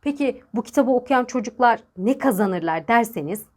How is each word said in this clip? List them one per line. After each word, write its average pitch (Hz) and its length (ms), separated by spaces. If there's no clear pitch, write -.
Peki 285 420
bu 226 80
kitabı 262 280
okuyan 254 340
çocuklar 240 560
ne 226 220
kazanırlar 180 680
derseniz 220 560